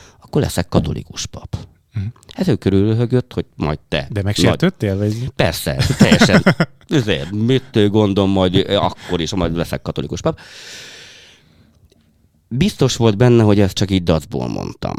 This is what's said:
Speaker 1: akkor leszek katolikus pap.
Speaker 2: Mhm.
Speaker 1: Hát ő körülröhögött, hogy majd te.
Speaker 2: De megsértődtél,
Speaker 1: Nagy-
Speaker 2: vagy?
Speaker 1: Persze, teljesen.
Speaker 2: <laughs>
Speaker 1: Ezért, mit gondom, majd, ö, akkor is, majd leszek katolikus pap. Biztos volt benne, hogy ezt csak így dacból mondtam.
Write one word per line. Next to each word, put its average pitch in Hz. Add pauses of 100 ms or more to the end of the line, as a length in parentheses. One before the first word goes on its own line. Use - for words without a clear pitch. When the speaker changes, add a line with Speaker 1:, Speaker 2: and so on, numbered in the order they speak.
(220)
Speaker 1:
akkor -
leszek -
katolikus -
pap. - (360)
Speaker 2:
Mhm. 98 (280)
Speaker 1:
Hát 185
ő 123
körülröhögött, 110
hogy 87 (100)
majd 76
te. -
Speaker 2:
De 101
megsértődtél, 104
Speaker 1:
Nagy- 107
Speaker 2:
vagy? 131
Speaker 1:
Persze, 78 (120)
teljesen. 101 (260)
Speaker 2:
<laughs> -
Speaker 1:
Ezért, 95
mit 110
gondom, 98
majd, 92
ö, 95
akkor 87
is, 78
majd 85
leszek 82
katolikus -
pap. - (2000)
Biztos 139
volt 113
benne, 120
hogy 104
ezt 95
csak 92
így 92
dacból 76
mondtam. 50